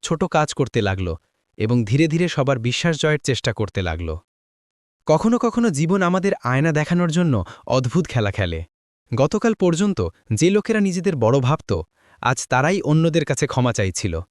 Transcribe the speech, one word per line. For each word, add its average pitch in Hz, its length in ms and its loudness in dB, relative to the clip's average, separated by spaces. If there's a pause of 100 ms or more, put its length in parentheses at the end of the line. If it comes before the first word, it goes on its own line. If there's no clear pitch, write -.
ছোট 165 220 -4
কাজ 156 300 0
করতে 120 280 -2
লাগল 95 320 -2 (420)
এবং 117 280 0
ধীরে 139 240 2
ধীরে 165 200 0
সবার 135 300 0
বিশ্বাস 131 420 -2
জয়ের 151 180 0
চেষ্টা - 340 -2
করতে 101 300 -4
লাগল। 80 340 -4 (920)
কখনো 220 320 4
কখনো 233 320 2
জীবন 165 320 2
আমাদের 185 320 0
আয়না 135 380 0
দেখানোর 170 380 0
জন্য 151 340 2 (220)
অদ্ভুত 131 400 0
খেলা 104 240 -2
খেলে। 85 340 -4 (500)
গতকাল 202 400 2
পর্যন্ত 175 540 0 (240)
যে 156 180 2
লোকেরা 208 300 0
নিজেদের 185 360 0
বড় 120 240 2
ভাবত, 120 420 -2 (380)
আজ - 280 -2
তারাই 147 320 0
অন্যদের 160 440 2
কাছে 143 220 -2
ক্ষমা 123 260 0
চাইছিল। 92 480 -4 (100)